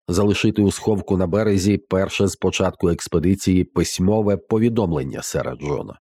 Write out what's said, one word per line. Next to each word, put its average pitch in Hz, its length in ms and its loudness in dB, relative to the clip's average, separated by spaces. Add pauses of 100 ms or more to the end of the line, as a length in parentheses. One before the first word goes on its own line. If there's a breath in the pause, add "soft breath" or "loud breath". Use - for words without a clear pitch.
залишити 104 540 2
у 98 100 4
сховку 101 460 -2
на 92 100 0
березі 98 500 2
перше 95 500 -2
з - 80 -2
початку 92 540 0
експедиції 90 720 0
письмове 101 760 0
повідомлення 101 840 -2
сера - 340 -6
Джона. 64 480 -8